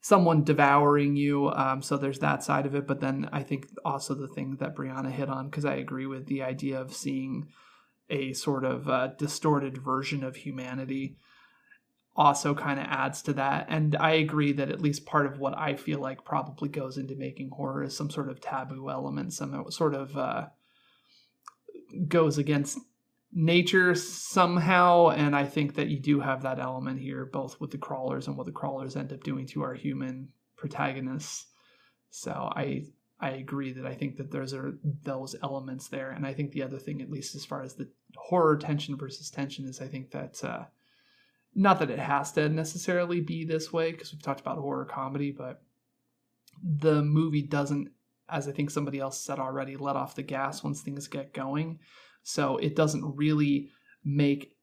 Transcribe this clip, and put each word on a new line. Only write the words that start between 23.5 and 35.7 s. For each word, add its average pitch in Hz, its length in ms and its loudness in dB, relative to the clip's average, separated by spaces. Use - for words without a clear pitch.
somehow. 175 1160 6
And 147 260 4
I 139 80 4
think 143 300 0
that 147 140 0
you 147 120 -2
do 143 200 4
have 135 220 0
that 131 160 -2
element 131 420 -6
here, 131 240 -8
both 131 360 -8
with 151 100 -8
the 143 80 -10
crawlers 135 480 -6
and 139 100 -6
what 127 100 -6
the 123 60 -10
crawlers 135 440 -6
end 139 160 -6
up 135 100 -12
doing 135 260 -4
to 147 140 -4
our 131 120 -4
human 135 540 -6
protagonists. 135 880 -6
So - 220 -8
I, 139 540 -4
I 139 100 -2
agree 135 440 -6
that 131 120 -10
I 131 80 -8
think 135 220 -6
that 139 160 -10
there's 135 220 -6
a, 135 180 -6
those 131 380 -6
elements 135 460 -8